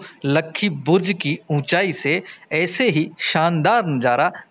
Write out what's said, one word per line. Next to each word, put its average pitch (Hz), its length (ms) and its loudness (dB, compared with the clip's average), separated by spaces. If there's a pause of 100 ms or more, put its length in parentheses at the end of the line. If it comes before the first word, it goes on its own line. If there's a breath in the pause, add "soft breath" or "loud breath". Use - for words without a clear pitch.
(260 loud breath)
लक्की 160 440 0
बुर्ज 160 420 0 (100)
की 147 160 -2 (140)
ऊंचाई 165 420 0
से 170 280 -2 (320 loud breath)
ऐसे 175 360 0
ही 156 200 0 (140)
शानदार 170 640 2
नज़ारा 131 440 2 (200 loud breath)